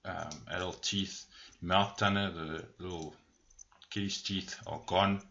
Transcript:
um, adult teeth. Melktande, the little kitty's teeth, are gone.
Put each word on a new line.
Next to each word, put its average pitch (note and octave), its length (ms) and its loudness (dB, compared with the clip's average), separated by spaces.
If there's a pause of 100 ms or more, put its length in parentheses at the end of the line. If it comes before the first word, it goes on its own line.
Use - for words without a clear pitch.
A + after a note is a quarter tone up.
um, E2+ 260 -8 (200)
adult F2+ 320 -4
teeth. - 440 -2 (360)
Melktande, G2 720 4
the D#2+ 300 -6 (140)
little E2+ 360 -8 (760)
kitty's G2+ 320 -2
teeth, - 440 -4
are D#2+ 200 -6
gone. G2 440 6